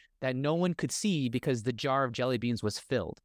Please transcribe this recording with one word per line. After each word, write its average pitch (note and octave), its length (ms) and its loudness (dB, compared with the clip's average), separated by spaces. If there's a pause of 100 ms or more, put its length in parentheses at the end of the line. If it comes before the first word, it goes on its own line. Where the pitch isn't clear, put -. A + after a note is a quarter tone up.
(200)
that C3 140 -2
no C#3+ 200 2
one F3 200 2
could - 160 -2
see D#3 380 0
because B2 340 0
the B2 100 0
jar C3+ 300 0
of B2+ 80 0
jelly B2+ 280 0
beans A#2 220 0
was G#2+ 160 -2
filled, - 480 -4